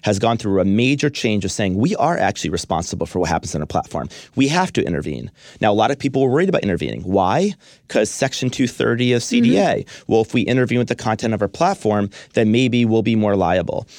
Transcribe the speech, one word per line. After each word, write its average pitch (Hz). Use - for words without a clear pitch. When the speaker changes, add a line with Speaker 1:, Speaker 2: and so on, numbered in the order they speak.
Speaker 1:
has 98
gone 113
through 98
a 92
major 127
change 104
of 92
saying 95
we 147
are 165
actually 95
responsible 82
for -
what 85
happens 80
on 78
our 76
platform. 76
We 135
have 180
to 90
intervene. 71
Now, 107
a -
lot 110
of 139
people 135
were 131
worried 170
about -
intervening. 76
Why? 98
'Cause 107
Section -
two 127
thirty 120
of 120
C 240
D 233
A. 202
Speaker 2:
Mm-hmm. -
Speaker 1:
Well, 113
if 110
we 123
intervene 123
with 120
the 120
content 113
of 104
our 101
platform, 107
then 110
maybe 120
we'll 110
be 113
more 104
liable. 90